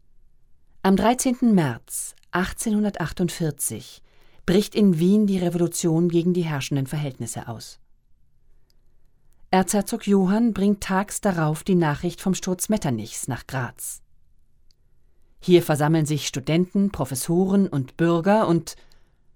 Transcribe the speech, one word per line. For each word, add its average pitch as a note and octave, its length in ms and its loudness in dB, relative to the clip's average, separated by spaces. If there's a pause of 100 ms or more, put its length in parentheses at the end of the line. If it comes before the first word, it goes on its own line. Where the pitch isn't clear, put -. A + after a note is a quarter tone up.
(840)
Am G3 120 4
dreizehnten A#3+ 600 2
März - 600 -2 (160)
achtzehnhundertachtundvierzig F3 1700 -4 (440)
bricht G3 280 2
in G3 240 4
Wien G3+ 280 4
die G3 120 0
Revolution E3+ 720 0
gegen E3+ 240 2
die F3 120 0
herrschenden C#3+ 420 -4
Verhältnisse C3+ 600 -8
aus. - 320 -16 (1700)
Erzherzog G3 560 0
Johann G3+ 460 4
bringt G3+ 300 2
tags F#3+ 380 -2
darauf D#3+ 420 0
die F#3+ 140 2
Nachricht E3 440 0
vom F#3+ 140 0
Sturz - 340 -4
Metternichs C3 580 -4
nach A#2+ 200 -8
Graz. - 560 -10 (1400)
Hier F3 220 6
versammeln D#3 420 2
sich D3 220 -4
Studenten, F3+ 640 -2
Professoren F#3 800 0
und C3 280 -4
Bürger E3+ 520 2
und E3 280 0 (600)